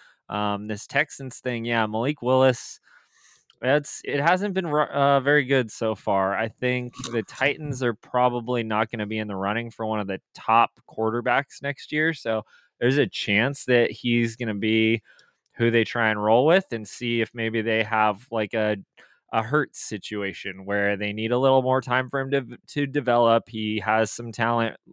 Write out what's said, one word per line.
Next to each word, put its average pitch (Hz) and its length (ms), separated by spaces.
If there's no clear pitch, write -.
um, 104 380
this 104 200
Texans 139 520
thing, 117 260
yeah, 117 220
Malik 117 340
Willis, 131 600
that's, 147 440
it 139 160
hasn't 180 340
been 180 120
ru-, 151 160
uh, 143 380
very 139 240
good 127 260
so 110 240
far. 98 420
I 113 120
think 123 460
the 117 100
Titans 139 600
are 120 120
probably 123 680
not 110 280
gonna 110 160
be 110 120
in 107 100
the 101 80
running 107 340
for 113 160
one 110 140
of 101 80
the 95 120
top - 540
quarterbacks 120 760
next 143 280
year, 156 220
so 110 320
there's 131 180
a 131 80
chance 110 580
that 123 260
he's 120 460
gonna 113 180
be 110 480
who 117 140
they 113 140
try 113 260
and 107 120
roll 113 240
with 185 260
and 110 140
see 117 340
if 113 140
maybe 113 280
they 110 200
have, 107 480
like, 110 240
a, 107 220
a 113 100
Hurts 135 380
situation 98 840
where 101 320
they 104 160
need 110 200
a 123 60
little 131 240
more 127 180
time 127 300
for 139 100
him 135 120
to, 123 260
to 143 180
develop. 120 640
He 107 320
has 110 300
some 117 220
talent 117 440